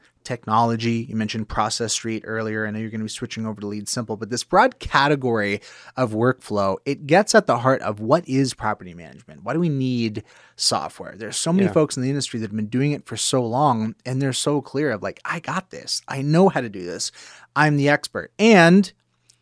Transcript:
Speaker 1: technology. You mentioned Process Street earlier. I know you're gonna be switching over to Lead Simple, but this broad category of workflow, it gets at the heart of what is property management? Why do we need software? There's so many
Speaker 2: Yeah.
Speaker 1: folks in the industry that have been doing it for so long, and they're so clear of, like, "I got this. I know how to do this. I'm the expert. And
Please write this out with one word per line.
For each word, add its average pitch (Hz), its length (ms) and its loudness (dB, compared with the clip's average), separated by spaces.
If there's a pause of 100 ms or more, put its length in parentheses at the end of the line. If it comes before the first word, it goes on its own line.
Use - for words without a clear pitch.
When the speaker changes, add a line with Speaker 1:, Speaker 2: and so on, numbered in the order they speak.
(240)
Speaker 1:
technology. 117 840 0
You 107 60 -8
mentioned 110 340 -4
Process 110 440 -2
Street 113 320 -6
earlier. 110 420 -4
I 104 40 -6
know 107 80 -8
you're 110 120 -8
gonna 110 120 -8
be 107 60 -8
switching 113 380 -8
over 104 140 -10
to 104 60 -8
Lead 104 220 -8
Simple, 113 260 -6
but 101 140 -8
this 120 140 -6
broad 185 360 2
category 127 800 0 (380)
of 127 140 0
workflow, 107 720 0
it 139 220 -6
gets 185 260 4
at 214 140 4
the 120 120 2
heart 131 220 2
of 104 180 -4
what 139 280 2
is 131 260 0
property 104 400 -6
management? 78 500 -20
Why 110 100 -4
do 160 60 0
we 175 100 2
need 123 540 -2 (320)
software? - 640 -4
There's 107 200 -10
so - 160 -2
many 190 120 4
Speaker 2:
Yeah. 175 60 0
Speaker 1:
folks 156 260 2
in 127 60 -4
the 131 60 -2
industry 135 300 -4
that 110 120 -6
have 107 40 -6
been 107 120 -4
doing 131 240 0
it - 160 -8
for 117 100 -10
so - 260 0
long, 117 520 0 (100)
and 131 160 -4
they're 135 120 -2
so 147 280 -2
clear 143 300 -4
of, 104 100 -6
like, 98 240 -8
"I 165 140 -6
got 165 320 -8
this. - 360 -8
I 135 140 -6
know 160 280 6
how 139 120 0
to 120 80 -6
do 95 160 -12
this. 85 260 -8 (440)
I'm 147 220 4
the 143 120 2
expert. 143 480 -2
And 196 540 8 (500)